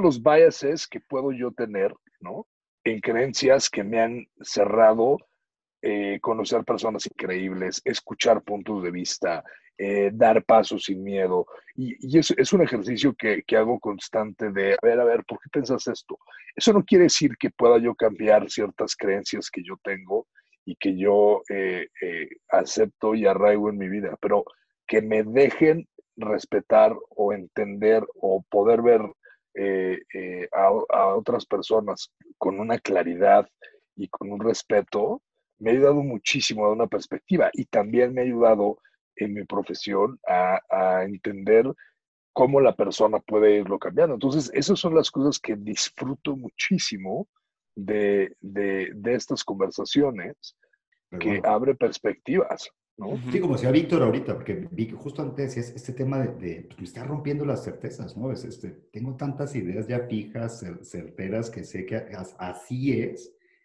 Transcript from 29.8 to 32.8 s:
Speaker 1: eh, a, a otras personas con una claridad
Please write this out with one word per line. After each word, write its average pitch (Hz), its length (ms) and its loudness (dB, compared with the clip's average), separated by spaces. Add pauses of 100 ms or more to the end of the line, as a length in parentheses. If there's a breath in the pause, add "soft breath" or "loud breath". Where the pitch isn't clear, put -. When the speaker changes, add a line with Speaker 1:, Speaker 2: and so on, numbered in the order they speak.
Speaker 1:
eh, 92 380 -10
a, 98 180 4 (260)
a 98 180 2
otras 107 320 -4
personas 104 680 -2 (260)
con 95 220 -4
una - 180 -2
claridad 95 680 2 (480 soft breath)